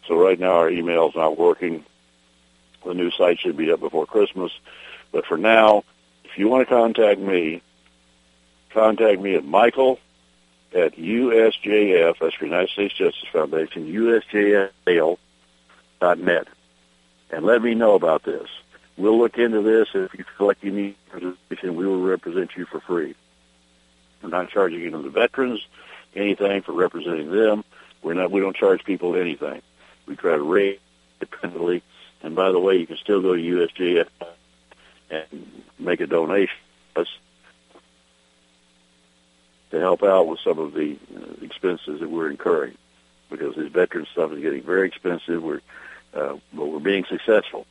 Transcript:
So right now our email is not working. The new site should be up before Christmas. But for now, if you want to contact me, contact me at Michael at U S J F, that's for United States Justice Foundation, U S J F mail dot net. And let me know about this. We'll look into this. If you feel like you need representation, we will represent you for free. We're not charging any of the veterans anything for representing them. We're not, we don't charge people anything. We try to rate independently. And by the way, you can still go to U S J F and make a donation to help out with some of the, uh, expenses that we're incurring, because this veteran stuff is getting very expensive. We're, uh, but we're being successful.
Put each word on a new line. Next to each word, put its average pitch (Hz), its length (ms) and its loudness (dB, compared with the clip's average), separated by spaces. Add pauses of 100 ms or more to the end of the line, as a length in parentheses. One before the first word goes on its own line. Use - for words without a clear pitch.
So 85 80 0
right 90 220 4
now 90 200 2
our 82 120 4
email 85 380 0
is - 80 -4
not 80 220 0
working. 82 480 0 (1000)
The 90 80 -8
new 87 180 -2
site 87 280 2
should 85 160 -4
be 80 160 0
up 82 80 2
before 76 260 -4
Christmas. 92 460 -2 (640)
But - 120 -2
for 82 120 -4
now, 110 480 6 (400)
if - 120 -18
you 101 120 2
want 127 180 2
to 127 80 2
contact 113 440 4
me, 87 420 -2 (1080)
contact 110 500 4
me 98 140 0
at 73 100 0
Michael 120 540 4 (760)
at 85 240 0
U 113 500 2
S 107 60 2 (100)
J 104 400 4
F, 82 160 2
that's 80 160 -2
for 78 100 -8
United 87 260 -2
States 101 220 -4
Justice - 380 -4
Foundation, 78 560 -4
U 113 300 2
S 107 120 0
J 104 260 2
F 98 160 2 (140)
mail 85 320 2 (840)
dot 87 180 4
net. 87 280 0 (840)
And 80 140 -6
let 113 160 6
me 117 120 0
know 110 220 6
about 82 280 2
this. - 260 -8 (480)
We'll 107 200 2
look 117 200 2
into 113 240 2
this. 110 320 4
If 95 200 -4
you - 120 -16 (120)
feel 101 100 2
like 101 140 0
you 101 100 -6
need 101 240 -6 (180)
representation, 90 640 -10
we 95 100 -2
will 95 140 0
represent 90 560 -2
you 87 80 -10
for - 160 -12
free. 82 340 -4 (1040)
We're 80 80 -14
not 90 200 -4
charging 87 320 0
any 82 120 -10
of 76 100 -10
the 69 60 -10
veterans 117 560 -2 (500)
anything 98 460 -2
for 87 100 -12
representing 82 600 -4
them. 107 320 2 (380)
We're 82 120 -6
not, 90 180 -2
we 98 100 0
don't 95 140 -2
charge 95 280 2
people 87 320 -4
anything. 73 460 -4 (460)
We 71 80 -12
try 85 200 0
to 73 60 0
rate 98 400 0 (380)
independently. - 640 -6 (400)
And 78 120 -10
by 92 160 2
the 92 80 2
way, 95 180 4
you 82 100 -2
can 78 100 -12
still 101 240 0
go 92 140 2
to 85 60 -2
U 87 220 0
S 82 120 -2
J 87 240 0
F 82 80 0 (1040)
and 78 520 -14 (140)
make 87 240 -4
a 82 60 -6
donation 87 480 0 (3250)
to 82 80 -2
help 90 240 0
out 95 240 4
with 80 120 -6
some 82 180 -2
of 76 160 -8
the, 76 240 -4 (180)
uh, 50 280 -18
expenses 78 560 -6
that 80 100 -8
we're 82 200 -4
incurring, 71 480 -4 (520)
because 76 260 -8
this 76 120 -8
veteran 85 440 0
stuff 80 200 -2
is 73 100 -12
getting 71 200 -4
very 90 260 0
expensive. 85 560 -6
We're, 73 180 -6 (520)
uh, 71 240 -6 (160)
but 76 140 -8
we're 76 120 -8
being 95 260 -2
successful. - 640 -2